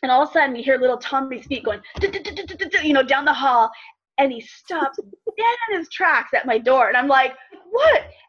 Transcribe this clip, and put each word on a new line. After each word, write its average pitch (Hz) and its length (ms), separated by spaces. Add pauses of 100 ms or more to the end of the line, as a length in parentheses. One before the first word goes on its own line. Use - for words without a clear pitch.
And 262 80
all 254 120
of 302 60
a - 40
sudden, 277 220
you 233 80
hear 262 140
little 247 200
Tommy's 269 480
feet 254 180
going, 202 180 (180)
Du-du-du-du-du-du-du, 381 840
you 302 80
know, 269 100
down 269 220
the 294 80
hall, 247 360 (480)
and 277 140
he 233 100
stops - 560
<laughs> - 400
dead 466 200 (120)
in 392 100
his 330 100
tracks 311 440
at - 120
my 240 120
door, 247 300
and 254 100
I'm 254 100
like, 262 260 (360)
What? 539 400 (200)